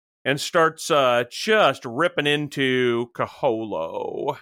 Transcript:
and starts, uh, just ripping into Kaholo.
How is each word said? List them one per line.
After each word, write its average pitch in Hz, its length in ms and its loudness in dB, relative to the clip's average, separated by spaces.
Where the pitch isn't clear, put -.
and 135 160 0
starts, 160 500 0
uh, 127 400 4
just 190 540 2
ripping 147 440 -2
into 127 880 0
Kaholo. 110 1300 -4